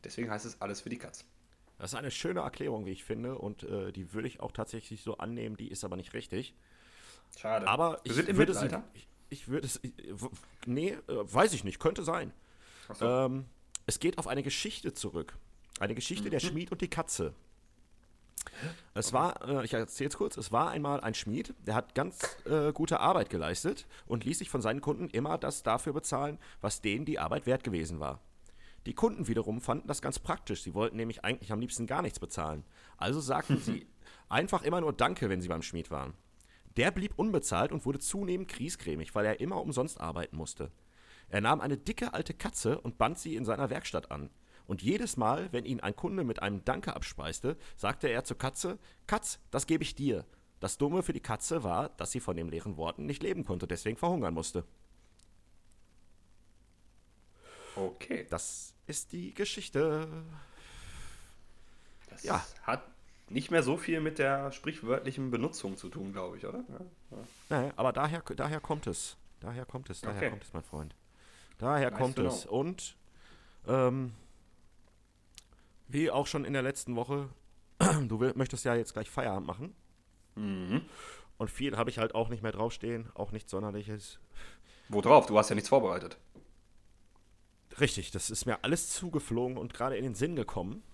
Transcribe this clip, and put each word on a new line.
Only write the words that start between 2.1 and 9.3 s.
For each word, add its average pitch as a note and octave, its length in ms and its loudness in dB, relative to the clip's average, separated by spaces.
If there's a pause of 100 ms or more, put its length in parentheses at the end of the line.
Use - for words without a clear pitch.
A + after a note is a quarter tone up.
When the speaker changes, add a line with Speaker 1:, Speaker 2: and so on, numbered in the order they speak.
Speaker 2:
schöne F3+ 300 -2
Erklärung, A#2+ 440 -4
wie F#2+ 60 -6
ich F#2 120 -10
finde, A#2+ 340 -4
und, G#2 260 -6
äh, F#2+ 280 -4
die F#2 220 -10
würde A2 140 -2
ich - 140 -10
auch - 100 -6
tatsächlich A2 500 -8
so A2 160 -6
annehmen, A2+ 400 -6
die - 120 -10
ist - 140 -8
aber F2+ 120 -6
nicht F2+ 180 -10
richtig. - 400 -6 (840)
Speaker 1:
Schade. A2 300 2
Speaker 2:
Aber D#3+ 360 4
Speaker 1:
Wir - 80 -4
Speaker 2:
ich - 20 0
Speaker 1:
sind D3+ 160 4
im G3 80 6
Speaker 2:
würde F3 160 8
sie, G#2 120 2
Speaker 1:
Mittelalter? - 280 -2
Speaker 2:
ich, - 140 -20 (220)
ich - 180 -10